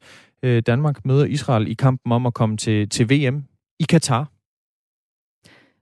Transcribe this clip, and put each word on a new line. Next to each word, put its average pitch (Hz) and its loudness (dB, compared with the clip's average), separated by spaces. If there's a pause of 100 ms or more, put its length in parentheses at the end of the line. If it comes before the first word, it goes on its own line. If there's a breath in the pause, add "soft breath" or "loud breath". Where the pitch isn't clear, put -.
(420 loud breath)
øh, 120 2
Danmark 139 0
møder 135 2
Israel 127 -2
i 110 -4
kampen 127 0
om 123 0
at 120 -2
komme 110 0
til, 104 -2
til 113 0
V 139 2
M 143 -6 (380)
i 165 0
Katar. 147 0 (1500 soft breath)